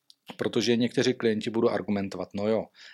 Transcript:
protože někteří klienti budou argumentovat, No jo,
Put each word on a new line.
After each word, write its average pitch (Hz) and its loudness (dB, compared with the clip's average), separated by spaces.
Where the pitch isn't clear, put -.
protože 117 2
někteří 123 2
klienti 110 0
budou 117 2
argumentovat, 98 -4
No 101 -2
jo, 110 0